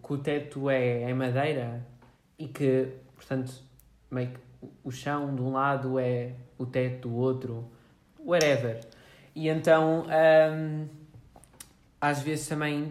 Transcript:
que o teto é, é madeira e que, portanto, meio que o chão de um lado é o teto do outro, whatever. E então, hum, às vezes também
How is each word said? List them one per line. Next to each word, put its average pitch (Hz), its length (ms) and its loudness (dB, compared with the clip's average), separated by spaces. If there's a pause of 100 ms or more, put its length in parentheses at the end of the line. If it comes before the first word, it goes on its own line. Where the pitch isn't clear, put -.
que - 60 -6
o 139 60 -4
teto 143 520 -4
é, 123 400 2
é - 20 -2
madeira 127 720 -2 (540)
e 127 80 -10
que, 131 400 2 (300)
portanto, 131 360 -6 (560)
meio 127 200 -4
que - 100 -14 (460)
o 127 80 -8
chão 143 420 -4
de 127 80 -2
um 131 80 -2
lado 131 480 0
é 123 360 -2 (220)
o 131 80 -6
teto 127 440 -2
do 117 80 -4
outro, 127 520 -2 (560)
whatever. 139 540 2 (560)
E 156 160 -2
então, 160 560 4
hum, 156 800 4 (1120)
às 143 220 0
vezes 151 260 -4
também 151 420 -2